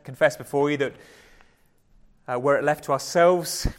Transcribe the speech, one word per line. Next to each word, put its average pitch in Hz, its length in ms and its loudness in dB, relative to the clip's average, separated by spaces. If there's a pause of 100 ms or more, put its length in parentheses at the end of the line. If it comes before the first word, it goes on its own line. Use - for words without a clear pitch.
confess 143 340 0
before 143 340 -2
you 147 80 -2
that, 131 160 -4 (1300)
uh, 123 120 -6
were 139 180 2
it 123 80 -2
left 147 200 -2
to 143 80 -2
ourselves, 170 760 2 (100)